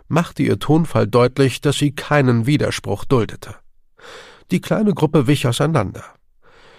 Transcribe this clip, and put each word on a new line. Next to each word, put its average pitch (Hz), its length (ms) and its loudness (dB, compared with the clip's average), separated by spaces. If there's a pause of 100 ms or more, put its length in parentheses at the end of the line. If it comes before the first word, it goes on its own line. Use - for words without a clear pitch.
machte 151 340 -2
ihr 110 160 0
Tonfall 147 480 0
deutlich, 123 540 2
dass 143 160 -2
sie 143 160 0
keinen 127 520 0
Widerspruch 113 600 -2
duldete. - 500 -2 (960)
Die 180 80 2
kleine 202 340 0
Gruppe 147 340 2
wich 143 200 2
auseinander. 131 560 -2 (760)